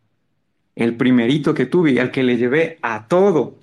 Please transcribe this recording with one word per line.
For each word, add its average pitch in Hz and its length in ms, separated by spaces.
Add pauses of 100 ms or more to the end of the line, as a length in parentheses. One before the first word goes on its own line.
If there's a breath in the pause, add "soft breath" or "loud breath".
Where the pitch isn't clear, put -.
(760)
El 117 200
primerito 127 580
que 123 120
tuve, 147 340
al 127 120
que 135 120
le 123 140
llevé 143 440
a 110 260
todo, 175 560